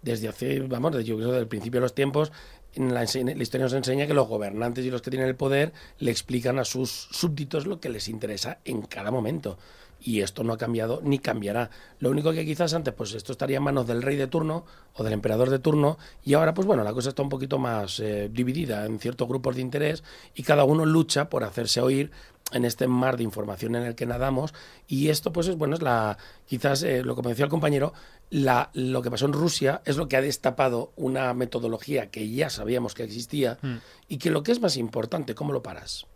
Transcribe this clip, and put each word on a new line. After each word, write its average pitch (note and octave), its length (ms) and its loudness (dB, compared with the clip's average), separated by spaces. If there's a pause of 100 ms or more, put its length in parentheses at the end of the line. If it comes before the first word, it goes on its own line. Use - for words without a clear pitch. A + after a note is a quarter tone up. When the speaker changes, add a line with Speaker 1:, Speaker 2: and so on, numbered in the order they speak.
Speaker 1:
desde A2+ 280 -2
hace, C3+ 320 -2
vamos, C3 320 0
desde, B2 100 0
yo A2 140 -2
creo, A2+ 140 -2
desde B2+ 100 2
el A2+ 80 -2
principio A#2 320 -2
de - 20 2
los B2 100 0
tiempos, C#3+ 380 2 (420)
en C3 200 0
la A#2+ 100 0
ense-, B2 220 0 (100)
la - 80 -2
historia C3 220 0
nos B2 80 0
enseña C3+ 340 0
que D3+ 60 2
los C#3 140 6
gobernantes A2+ 580 -2
y B2+ 40 -2
los B2 120 -4
que B2+ 100 -6
tienen C3 160 0
el C3 80 0
poder C#3 380 2 (260)
le A#2+ 120 0
explican B2 480 0
a B2+ 40 0
sus - 480 -4
súbditos D3+ 560 -2
lo F#3+ 140 -6
que - 80 -6
les G#2+ 180 -6
interesa A2 560 -6
en A2 200 -4
cada G2+ 280 -6
momento. A#2+ 460 -2 (460)
Y A2 180 0
esto F#2+ 220 -4
no A2+ 100 0
ha A2 40 -4
cambiado A#2 460 -2
ni C#3 160 2
cambiará. A2+ 500 -2 (300)
Lo C3 100 4
único D3 220 2
que D#3+ 140 -2
quizás D#3 280 0
antes, D#3 200 -2
pues G#2+ 200 -6
esto A2+ 200 -8
estaría C3+ 240 -2
en C#3 60 0
manos C#3 220 2
del A#2 160 0
rey C#3+ 140 0
de C#3 120 0
turno D#3+ 380 -2 (280)
o - 100 -6
del A2 100 0
emperador A2 380 2
de C3+ 80 4
turno, D3+ 380 4 (260)
y C#3 100 4
ahora, D#3+ 220 6
pues F#3+ 100 0
bueno, E3+ 200 4
la G#2 80 -2
cosa B2+ 160 -2
está C#3 120 -2
un C#3 80 0
poquito C3+ 300 -2
más, A2+ 400 -2
eh, G#2 320 -2
dividida B2 540 -2
en A2 120 -4
ciertos A#2+ 300 -2
grupos B2+ 300 -2
de C3 40 -4
interés D3 420 -2 (300)
y - 80 -12
cada D3 220 6
uno D#3 240 6
lucha D#3+ 420 4
por B2+ 140 0
hacerse A#2 380 0
oír C3+ 280 2 (420)
en B2 140 0
este A#2+ 220 0
mar B2+ 280 2
de A#2+ 80 -2
información G#2+ 520 -4
en A#2+ 80 -2
el A#2+ 100 -4
que A#2+ 140 -4
nadamos. C3 480 -2 (320)
Y C#3 220 2
esto, D3+ 220 0
pues, E3 160 0
es, F#3 80 0
bueno, D3+ 200 0
es E3+ 80 -4
la, A2+ 340 2 (300)
quizás, C3+ 340 0
eh, B2+ 220 2
lo B2 120 -2
que B2 60 -4
me B2 80 0
decía A#2+ 160 0
el D3 60 0
compañero, D3 420 2 (380)
la, C3 420 4
lo B2+ 300 0
que B2 80 -2
pasó B2 160 0
en C#3+ 60 2
Rusia D3+ 520 2
es C#3 120 2
lo D#3 100 -2
que C3+ 100 2
ha C3 40 6
destapado C3 760 0
una C3 400 0
metodología A#2+ 760 -2
que A2 180 -6
ya C3 220 0
sabíamos A#2 460 -2
que A#2+ 80 -6
existía A#2 580 -2
Speaker 2:
Hmm. C3 140 -4 (320)
Speaker 1:
y D#3 100 -8
que D#3+ 140 0
lo D3 100 2
que D#3+ 100 0
es A#3+ 100 2
más F#3+ 160 2
importante, A#2 580 -4
¿cómo D3 180 -4
lo C3 80 -2
paras? - 540 -12